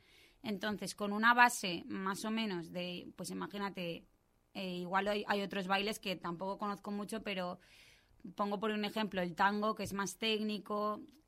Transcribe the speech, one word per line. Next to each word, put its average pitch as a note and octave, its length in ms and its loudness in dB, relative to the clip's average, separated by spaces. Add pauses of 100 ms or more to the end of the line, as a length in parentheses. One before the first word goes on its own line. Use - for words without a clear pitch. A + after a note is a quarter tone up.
(420)
Entonces, G3+ 540 -4
con G#3 160 -2
una A3 220 8
base A#3+ 540 6
más G3 360 -2
o G#3+ 80 0
menos G3 400 0
de, F3 440 -6
pues F3+ 140 -8
imagínate, F#3 760 -6 (500)
eh, F#3 200 -4
igual F3+ 320 0
hay, G#3 200 2
hay G#3 140 2
otros G3 260 -2
bailes G3 320 2
que F#3+ 160 -2
tampoco F3 440 -4
conozco G3+ 320 -4
mucho, G#3 320 -4
pero F#3 360 -4 (760)
pongo G3+ 240 0
por G#3+ 120 0
un G#3+ 140 0
ejemplo G3 360 0
el F3 140 -2
tango, G#3 380 4
que G3+ 100 -6
es F#3+ 100 -4
más G3 240 -2
técnico. G#3+ 840 0 (260)